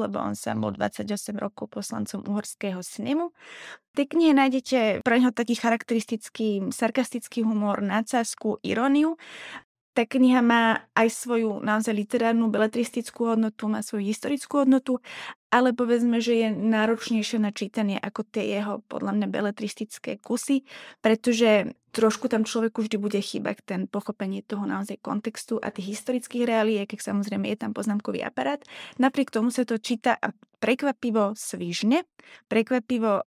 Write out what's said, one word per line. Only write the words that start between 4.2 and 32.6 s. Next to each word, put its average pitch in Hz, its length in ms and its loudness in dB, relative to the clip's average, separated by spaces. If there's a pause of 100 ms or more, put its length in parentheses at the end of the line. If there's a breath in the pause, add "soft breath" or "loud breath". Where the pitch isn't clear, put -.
nájdete 262 720 2
pre 247 160 4
neho 247 160 4
taký 240 160 0
charakteristický 220 1200 -2
sarkastický 233 720 -2
humor, 208 400 0
nadsázku, 220 800 -2
iróniu. 277 560 2 (720 loud breath)
Tá 233 160 2
kniha 254 320 6
má 233 560 4
aj 226 160 4
svoju 226 480 -2
naozaj 214 320 0
literárnu, 226 560 2
beletristickú 226 800 0
hodnotu, 220 400 0
má 214 160 -2
svoju 202 240 -4
historickú 277 560 0
hodnotu, 262 400 4 (480 loud breath)
ale 247 240 4
povedzme, 240 400 2
že 233 160 2
je 226 160 2
náročnejšia 220 880 0
na 208 160 2
čítanie 202 480 -2
ako 214 240 -6
tie 208 320 -4
jeho, 208 320 -4
podľa 202 320 -2
mňa, 196 80 0
beletristické 208 880 -6
kusy, 262 480 -2 (400 loud breath)
pretože 220 720 4 (160)
trošku 226 400 2
tam 220 160 0
človeku 220 400 -2
vždy 220 80 -4
bude 202 240 -2
chýbať - 480 -6
ten 190 160 -4
pochopenie 196 560 -6
toho 202 240 -6
naozaj 196 400 -4
kontextu - 560 -4
a 208 80 -6
tých 202 320 -8
historických 240 480 -2
reálií, 220 400 2
keď 208 240 -8
samozrejme 202 400 -2
je 220 80 -6
tam 214 160 -6
poznámkový 208 480 -2
aparát. 285 400 -4 (320 loud breath)
Napriek 262 320 2
tomu 233 240 0
sa 247 160 0
to 226 80 0
číta 233 400 0
a - 160 -2 (240)
prekvapivo 220 800 0
svižne, 202 720 0 (400 loud breath)
prekvapivo 226 800 0 (100)